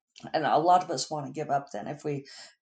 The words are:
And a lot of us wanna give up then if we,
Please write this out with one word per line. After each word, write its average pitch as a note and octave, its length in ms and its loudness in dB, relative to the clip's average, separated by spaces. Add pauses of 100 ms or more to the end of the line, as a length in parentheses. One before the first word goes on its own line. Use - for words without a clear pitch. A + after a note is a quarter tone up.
(340)
And D#3 120 0
a A#2+ 140 4
lot F3+ 240 6
of F3 80 -8
us B2+ 180 -4
wanna C#3+ 220 -6
give D3 180 -6
up C#3 220 -2
then - 160 -8
if D3 180 -10
we, C#3+ 200 -4 (360)